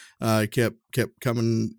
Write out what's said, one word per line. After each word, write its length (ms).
uh, 300
kept, 260
kept 280
coming, 580